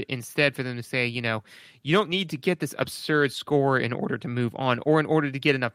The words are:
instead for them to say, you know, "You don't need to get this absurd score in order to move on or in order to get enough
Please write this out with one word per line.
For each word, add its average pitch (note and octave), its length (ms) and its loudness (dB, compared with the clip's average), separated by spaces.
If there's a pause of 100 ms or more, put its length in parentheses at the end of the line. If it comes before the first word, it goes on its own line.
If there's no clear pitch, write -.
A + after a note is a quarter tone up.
instead C3+ 460 0
for C3 80 -4
them B2 120 -6
to A#2+ 80 -6
say, B2+ 220 -2
you A#2+ 160 -4
know, A2+ 220 -2 (400)
"You D3 120 2
don't G3+ 140 2
need F#3 220 -2
to D#3 60 -4
get F3+ 220 0
this D3+ 200 -4
absurd C#3+ 520 0
score C#3 480 2
in B2 140 -2
order C3+ 240 -4
to - 100 -10
move A#2+ 280 -2
on B2 240 0
or D#3 200 4
in D3+ 60 2
order D3+ 260 2
to C3+ 80 -6
get C#3+ 160 4
enough B2+ 200 -2